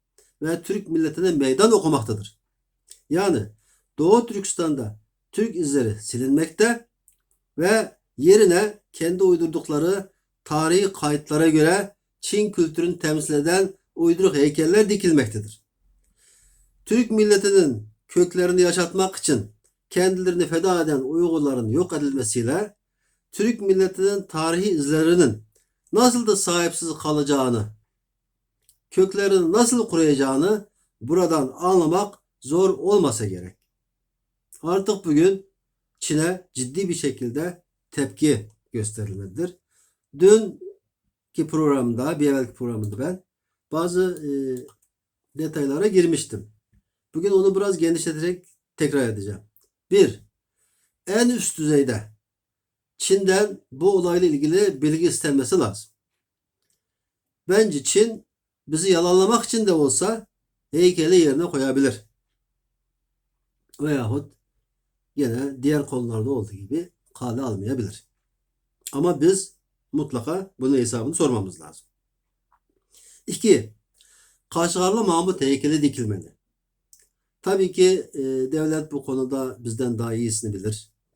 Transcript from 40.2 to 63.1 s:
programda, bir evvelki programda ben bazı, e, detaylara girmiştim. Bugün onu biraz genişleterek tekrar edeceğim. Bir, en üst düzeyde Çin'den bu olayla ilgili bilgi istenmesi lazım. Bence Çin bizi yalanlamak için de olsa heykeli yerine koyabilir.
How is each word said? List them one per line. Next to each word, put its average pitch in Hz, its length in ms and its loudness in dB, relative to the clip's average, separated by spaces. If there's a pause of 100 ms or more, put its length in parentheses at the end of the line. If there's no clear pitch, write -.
programda, 143 720 0
bir 147 100 2
evvelki 131 240 -2
programda 107 440 -8
ben 175 260 -6 (480)
bazı, 175 300 -2
e, 156 280 -4 (1080)
detaylara 151 480 -2
girmiştim. 170 680 0 (600)
Bugün 180 160 -2
onu 190 260 4
biraz 190 220 0
genişleterek 165 680 -2 (300)
tekrar 139 320 0
edeceğim. 104 320 -8 (500)
Bir, 185 340 4 (800)
en 226 220 2
üst 226 300 -4
düzeyde 139 540 0 (840)
Çin'den 190 640 0 (120)
bu 175 240 2
olayla 175 320 2
ilgili 151 540 2
bilgi 156 240 0
istenmesi 143 520 0
lazım. 107 320 -4 (1600)
Bence 185 360 2
Çin 220 420 0 (420)
bizi 160 220 -2
yalanlamak 185 540 2
için 220 220 -2
de 190 60 2
olsa 175 540 0 (440)
heykeli 170 460 2
yerine 156 280 4
koyabilir. 135 600 -2 (1800)